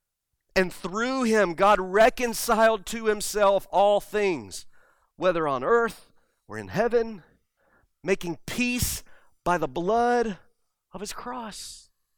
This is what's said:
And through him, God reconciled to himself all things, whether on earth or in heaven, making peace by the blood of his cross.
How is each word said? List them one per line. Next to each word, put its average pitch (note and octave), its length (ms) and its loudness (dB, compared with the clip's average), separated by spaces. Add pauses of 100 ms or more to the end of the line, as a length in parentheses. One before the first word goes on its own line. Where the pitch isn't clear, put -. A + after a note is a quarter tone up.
(560)
And F#3+ 160 2
through A#3+ 520 -4
him, G#3+ 300 2
God G3 260 4
reconciled A3 1080 2
to A3+ 180 -8
himself G#3 680 2
all G3+ 280 4
things, F3 680 -4 (500)
whether E3 320 0
on C3 160 -2
earth A3+ 480 0 (360)
or G#2 100 -12
in G#2 100 -10
heaven, A3+ 560 -2 (800)
making F3 420 -2
peace - 580 -4 (400)
by F3 140 0
the D#3 100 -2
blood A3+ 680 0 (540)
of F#3 100 -14
his G#3 120 -10
cross. - 760 -14 (280)